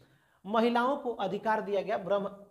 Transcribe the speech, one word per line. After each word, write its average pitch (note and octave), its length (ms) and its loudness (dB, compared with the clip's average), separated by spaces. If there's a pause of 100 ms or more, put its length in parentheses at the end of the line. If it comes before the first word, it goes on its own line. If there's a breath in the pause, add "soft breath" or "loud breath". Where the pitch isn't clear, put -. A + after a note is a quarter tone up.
(440 soft breath)
महिलाओं A#3+ 540 2
को B3+ 140 -4
अधिकार G#3 500 -2
दिया G3 200 0
गया G#3 180 -2
ब्रह्म G3 300 0 (200)